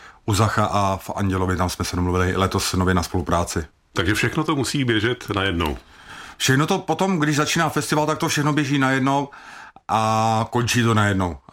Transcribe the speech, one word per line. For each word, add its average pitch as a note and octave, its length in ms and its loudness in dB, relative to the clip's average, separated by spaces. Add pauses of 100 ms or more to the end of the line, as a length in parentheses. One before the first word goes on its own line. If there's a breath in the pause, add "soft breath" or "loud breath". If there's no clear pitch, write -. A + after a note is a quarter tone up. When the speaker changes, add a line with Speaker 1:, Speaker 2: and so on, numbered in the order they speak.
(260 loud breath)
Speaker 1:
u A2 80 0
Zacha G#2 320 2
a G2 320 0
v - 180 -12
Andělovi, F#2 420 0
tam F2+ 120 0
jsme - 160 -4
se - 100 -6
domluvili F2+ 400 2
letos F#2+ 380 0
nově F#2 200 2
na F2+ 100 2
spolupráci. E2+ 640 -2 (280)
Speaker 2:
Takže G2 200 0
všechno B2 300 0
to D#3 120 0
musí C#3 300 -2
běžet A#2 500 0
najednou. E2+ 420 0 (600 loud breath)
Speaker 1:
Všechno C3+ 300 2
to G3 120 2
potom, F#3 400 0
když D3+ 160 2
začíná D3+ 340 0
festival, D3+ 360 0
tak D3+ 120 -2
to E3 100 -2
všechno D3 260 0
běží C#3+ 260 0
najednou C3+ 500 2 (580 loud breath)
a A2 600 2
končí A#2+ 340 0
to A#2 100 4
najednou. G2 440 2 (160)